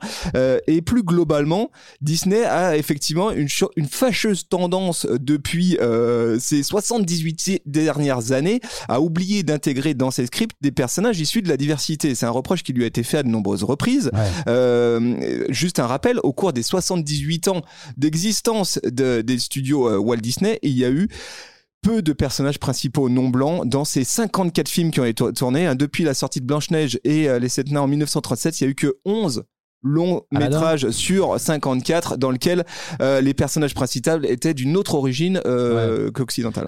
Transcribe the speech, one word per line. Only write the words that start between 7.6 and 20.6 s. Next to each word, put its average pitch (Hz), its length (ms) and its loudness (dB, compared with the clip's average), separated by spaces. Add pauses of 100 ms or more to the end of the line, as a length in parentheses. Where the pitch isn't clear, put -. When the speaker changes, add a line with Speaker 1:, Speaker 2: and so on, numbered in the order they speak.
Speaker 1:
dernières 143 640 0
années 165 280 2 (300)
à 123 100 2
oublier 180 440 0
d'intégrer 147 500 0
dans 131 160 0
ses 151 160 -2
scripts 220 360 -4
des 143 100 2
personnages 175 480 0
issus 165 240 0
de 175 60 0
la 143 80 2
diversité. 147 580 0
C'est 131 100 -2
un 117 60 0
reproche 131 320 0
qui 143 100 -4
lui 120 100 2
a 117 40 2
été 117 160 -2
fait 156 160 -2
à 143 40 0
de 123 60 0
nombreuses 101 340 0
reprises. 151 480 2
Speaker 2:
Ouais. 101 80 0 (280)
Speaker 1:
Euh, 117 1040 2
juste 139 300 -2
un 135 60 2
rappel, 139 380 0
au 139 100 2
cours 185 200 0
des 120 100 -2
soixante-dix-huit 160 840 -2
ans 185 140 -2 (360)
d'existence 185 880 0
de, 123 380 0
des 120 160 0
studios, 135 500 0
euh, 107 100 2
Walt 113 200 2
Disney, 127 460 0